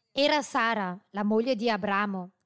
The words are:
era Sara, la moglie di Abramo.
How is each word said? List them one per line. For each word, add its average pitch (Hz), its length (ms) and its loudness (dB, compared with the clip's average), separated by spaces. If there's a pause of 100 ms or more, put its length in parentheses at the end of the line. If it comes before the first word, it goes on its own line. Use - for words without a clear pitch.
(120)
era 294 300 2
Sara, 220 520 0 (180)
la 202 100 -4
moglie 226 340 2
di 233 140 0
Abramo. 196 640 -2 (140)